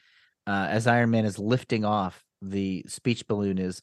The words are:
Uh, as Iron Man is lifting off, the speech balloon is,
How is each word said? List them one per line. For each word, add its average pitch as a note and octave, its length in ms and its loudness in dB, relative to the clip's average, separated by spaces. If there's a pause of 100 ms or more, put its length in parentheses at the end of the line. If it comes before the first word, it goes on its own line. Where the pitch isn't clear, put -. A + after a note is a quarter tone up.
(460)
Uh, G2 240 -2
as A2 160 0
Iron A#2+ 260 4
Man A2+ 140 4
is G2+ 140 -2
lifting A2+ 460 0
off, G#2 360 -2 (240)
the F#2+ 420 -2
speech - 400 -2
balloon G2+ 300 0
is, F#2 260 -4